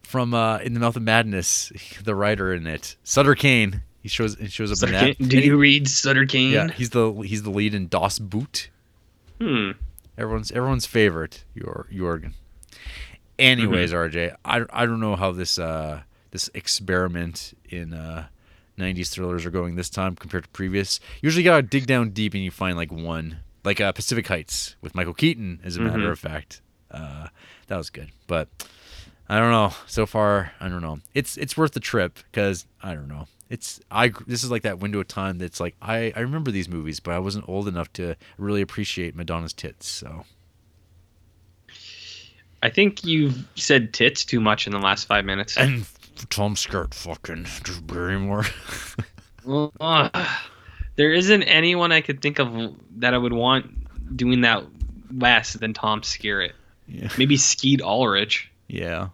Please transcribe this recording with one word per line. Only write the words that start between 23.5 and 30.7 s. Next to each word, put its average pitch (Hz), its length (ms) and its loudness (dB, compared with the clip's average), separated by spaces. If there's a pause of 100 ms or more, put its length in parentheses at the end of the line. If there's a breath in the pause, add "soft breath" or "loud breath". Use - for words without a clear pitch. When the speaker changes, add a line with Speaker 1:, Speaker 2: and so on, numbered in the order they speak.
Speaker 1:
Like, 101 160 0
uh, 98 120 2
Pacific - 360 -4
Heights - 520 -6
with - 140 -14
Michael 87 200 -4
Keaton, 113 500 0
as 87 120 -8
a 98 40 -4
matter 113 180 0
Speaker 2:
Mm-hmm. 101 140 0
Speaker 1:
of 80 60 -6
fact. 78 420 -10 (300)
Uh, 76 360 -12 (400 soft breath)
that 98 100 -6
was 78 140 -8
good. 71 180 -16 (180)
But 80 220 -2 (800 loud breath)
I 104 100 2
don't 117 120 6
know. 107 220 4 (140)
So 110 200 -2
far, 104 540 2
I 95 80 -6
don't 87 140 -6